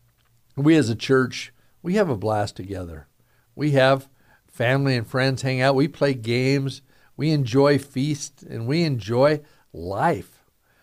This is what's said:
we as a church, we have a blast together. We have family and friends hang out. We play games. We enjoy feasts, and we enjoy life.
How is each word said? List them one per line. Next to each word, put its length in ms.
we 200
as 120
a 60
church, 580
we 120
have 140
a 80
blast 400
together. 520
We 180
have 360
family 500
and 100
friends 360
hang 180
out. 140
We 120
play 280
games. 680
We 140
enjoy 480
feasts, 640
and 240
we 160
enjoy 580
life. 720